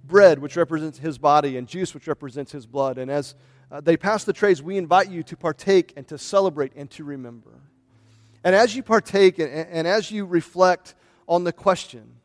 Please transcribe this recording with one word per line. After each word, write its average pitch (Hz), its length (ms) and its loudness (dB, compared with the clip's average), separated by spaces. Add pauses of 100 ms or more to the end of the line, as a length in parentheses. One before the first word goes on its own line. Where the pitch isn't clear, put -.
bread, 165 360 6
which 143 180 -10
represents 156 420 -4
his 143 200 -8
body, 143 400 2
and 123 100 -12
juice, 185 240 -8
which 156 160 -14
represents 139 420 -10
his 135 160 -18
blood. 131 300 -4
And 131 140 -10
as, 143 240 -6 (360)
uh, 147 120 -16
they 170 160 2
pass 208 260 -4
the 196 80 -4
trays, 185 300 2
we 190 160 -6
invite 185 320 2
you 170 140 -10
to 165 120 -16
partake 180 580 0
and 139 140 -18
to 151 80 -14
celebrate 151 580 -2
and 143 180 -16
to 156 120 -16
remember. 120 560 -16 (800)
And 180 120 2
as 220 200 4
you 262 80 -8
partake 196 560 2
and, 147 140 -4
and, 160 180 -8
and 165 160 -4
as 202 240 -2
you 208 140 -8
reflect 175 720 0 (340)
on 175 160 0
the 170 80 -4
question 120 720 -4